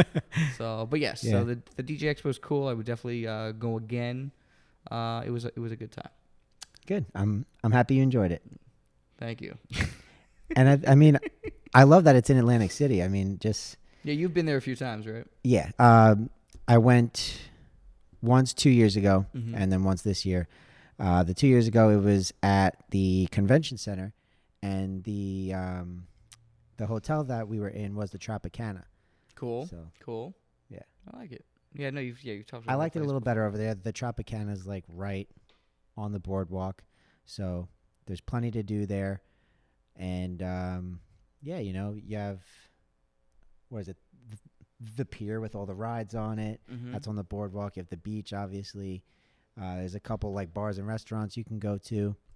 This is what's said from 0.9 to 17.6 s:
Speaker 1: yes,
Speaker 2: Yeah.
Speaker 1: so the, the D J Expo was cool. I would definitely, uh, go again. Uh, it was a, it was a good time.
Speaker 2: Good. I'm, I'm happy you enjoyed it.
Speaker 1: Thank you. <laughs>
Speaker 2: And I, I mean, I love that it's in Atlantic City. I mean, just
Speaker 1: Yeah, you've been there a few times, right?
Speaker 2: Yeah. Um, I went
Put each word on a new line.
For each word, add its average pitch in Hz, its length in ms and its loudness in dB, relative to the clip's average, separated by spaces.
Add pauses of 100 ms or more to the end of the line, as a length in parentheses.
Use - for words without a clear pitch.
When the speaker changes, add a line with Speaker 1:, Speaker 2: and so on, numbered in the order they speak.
Speaker 1:
yes, 131 240 -4
Speaker 2:
Yeah. 113 80 0
Speaker 1:
so 101 140 2
the, 120 140 -4 (160)
the 135 80 -8
D 143 140 -8
J 151 160 -2
Expo - 120 -10
was 135 140 -2
cool. 139 280 -2
I 127 60 -4
would 113 120 -6
definitely, 120 420 -6
uh, 110 240 -6
go 113 260 -6
again. 120 540 -8 (580)
Uh, 113 360 -6
it - 60 -6
was 120 140 -6
a, 120 40 -6
it - 100 -10
was 117 120 -8
a 113 40 -8
good 110 160 -14
time. - 180 -16 (760)
Speaker 2:
Good. 190 180 -2 (100)
I'm, 104 300 0 (180)
I'm 110 80 2
happy 123 240 4
you 135 80 6
enjoyed 117 280 2
it. 82 100 -4 (760)
Speaker 1:
Thank 117 240 -12
you. - 160 -14 (140)
<laughs> - 840 -8
Speaker 2:
And 131 120 8 (180)
I, 139 60 4
I 135 40 10
mean, 147 220 10 (560)
I 127 100 12
love 160 200 10
that 143 140 8
it's 120 120 4
in 139 80 4
Atlantic 117 340 4
City. 127 300 0
I 90 60 -2
mean, 98 320 -2
just - 380 -4 (260)
Speaker 1:
Yeah, 147 100 -6
you've 160 200 -2
been 170 120 0
there 147 120 0
a 127 40 -2
few 131 140 -6
times, 113 320 -8
right? 110 180 -12 (180)
Speaker 2:
Yeah. 120 360 2
Um, 113 500 10 (380)
I 120 100 8
went 120 640 4 (800)